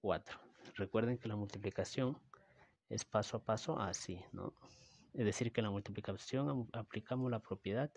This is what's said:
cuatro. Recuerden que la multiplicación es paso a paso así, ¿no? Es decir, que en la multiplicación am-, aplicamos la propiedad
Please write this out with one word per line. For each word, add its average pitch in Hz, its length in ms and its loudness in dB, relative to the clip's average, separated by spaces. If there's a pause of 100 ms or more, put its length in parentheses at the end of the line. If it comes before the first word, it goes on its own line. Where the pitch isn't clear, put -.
cuatro. - 380 0 (380)
Recuerden 117 420 2
que - 80 -6
la 110 80 2
multiplicación 104 800 0 (720)
es 110 160 -2
paso 107 340 2
a - 60 -6
paso 113 360 2
así, 92 500 -2
¿no? - 240 -6 (580)
Es 127 120 2
decir, 113 260 4
que - 100 2
en 110 40 4
la 104 80 2
multiplicación 101 760 -2
am-, 123 240 0
aplicamos 123 600 -2
la 113 80 0
propiedad 120 560 0